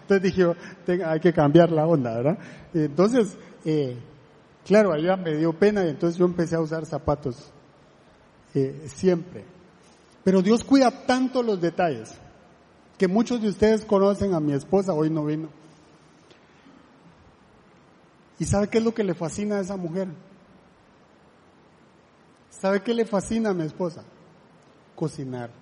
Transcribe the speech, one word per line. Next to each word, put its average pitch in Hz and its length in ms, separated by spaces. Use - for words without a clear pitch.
Entonces 196 220
dije, 180 320
"Ten-, 180 180
hay 160 160
que 170 140
cambiar 165 360
la 156 160
onda", 131 300
¿verdad? 135 220
Entonces, 175 640
eh, 147 280
claro, 196 300
a 147 40
ella 180 180
me 165 200
dio 160 160
pena 202 320
y 165 60
entonces 170 280
yo 180 60
empecé 175 320
a 165 40
usar 160 260
zapatos, 143 680
eh, 143 320
siempre. 165 580
Pero 190 160
Dios 208 240
cuida 262 260
tanto 254 380
los 214 180
detalles, 165 540
que 190 100
muchos 220 360
de 214 60
ustedes 214 360
conocen 196 480
a 165 80
mi 147 140
esposa, 185 400
hoy 156 160
no 151 160
vino. 156 240
¿Y 165 80
sabe 202 220
qué 226 100
es 226 60
lo 226 100
que 220 100
le 185 80
fascina 202 440
a 202 40
esa 190 160
mujer? 180 320
¿Sabe 196 320
qué 233 120
le 226 100
fascina 220 460
a 196 40
mi 170 100
esposa? 156 400
Cocinar. 127 560